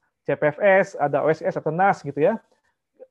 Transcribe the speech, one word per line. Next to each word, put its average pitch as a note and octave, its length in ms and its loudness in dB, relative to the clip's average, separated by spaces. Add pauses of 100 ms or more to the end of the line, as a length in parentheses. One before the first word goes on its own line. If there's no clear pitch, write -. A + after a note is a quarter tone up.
(260)
C C#3+ 80 0
P D3+ 160 0
F - 80 -8
S, F#3+ 400 2
ada C#3+ 240 0
O C#3+ 80 2
S D#3+ 160 -2
S E3+ 100 -4
atau D3+ 140 -6
nas F3+ 320 0
gitu C#3+ 160 -10
ya. F#3+ 240 0 (680)